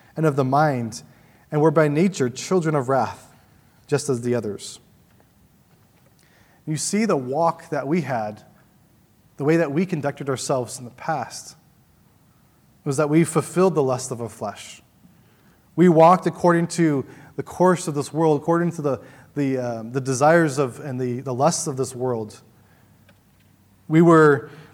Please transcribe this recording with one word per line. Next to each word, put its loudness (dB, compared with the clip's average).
and -2
of 2
the 0
mind, 0
and -2
were 4
by 4
nature 0
children -2
of -2
wrath, -4
just -2
as -2
the -2
others." -10
You -4
see -2
the 0
walk -4
that -6
we 0
had, -6
the -8
way 4
that 0
we 0
conducted -6
ourselves -4
in -16
the -16
past, -10
was -4
that 0
we 6
fulfilled 0
the 2
lust -4
of -8
our -10
flesh. -14
We 8
walked 6
according 2
to 0
the -8
course 0
of -6
this -6
world, 2
according 0
to -10
the, -2
the, -2
um, -8
the -4
desires 2
of -4
and -8
the, -4
the -8
lusts 0
of -8
this -6
world. -6
We 4
were 6